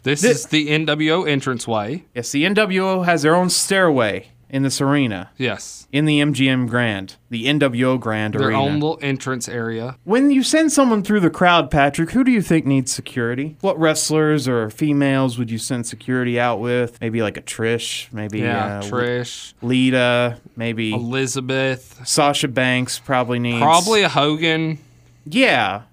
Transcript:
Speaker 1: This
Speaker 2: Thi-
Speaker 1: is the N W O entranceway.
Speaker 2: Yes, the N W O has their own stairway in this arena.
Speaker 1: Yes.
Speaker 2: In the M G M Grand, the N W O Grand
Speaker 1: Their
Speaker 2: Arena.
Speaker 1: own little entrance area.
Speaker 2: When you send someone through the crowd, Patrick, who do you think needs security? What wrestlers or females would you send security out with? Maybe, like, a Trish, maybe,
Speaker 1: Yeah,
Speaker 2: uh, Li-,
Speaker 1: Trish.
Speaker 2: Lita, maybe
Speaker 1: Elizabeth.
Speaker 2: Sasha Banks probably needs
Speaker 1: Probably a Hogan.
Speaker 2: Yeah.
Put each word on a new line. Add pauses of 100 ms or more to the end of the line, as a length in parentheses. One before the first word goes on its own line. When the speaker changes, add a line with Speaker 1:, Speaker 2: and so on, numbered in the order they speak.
Speaker 1:
This
Speaker 2:
Thi-
Speaker 1:
is
the
N
W
O
entranceway. (100)
Speaker 2:
Yes,
the
N
W
O
has
their
own
stairway (220)
in
this
arena.
Speaker 1:
Yes.
Speaker 2:
In
the
M
G
M
Grand, (160)
the
N
W
O
Grand
Speaker 1:
Their
Speaker 2:
Arena.
Speaker 1:
own
little
entrance
area.
Speaker 2:
When
you
send
someone
through
the
crowd,
Patrick,
who
do
you
think
needs
security?
What
wrestlers
or
females
would
you
send
security
out
with?
Maybe,
like,
a
Trish,
maybe,
Speaker 1:
Yeah,
Speaker 2:
uh,
Li-,
Speaker 1:
Trish. (100)
Speaker 2:
Lita, (180)
maybe
Speaker 1:
Elizabeth.
Speaker 2:
Sasha
Banks
probably
needs
Speaker 1:
Probably
a
Hogan. (480)
Speaker 2:
Yeah. (100)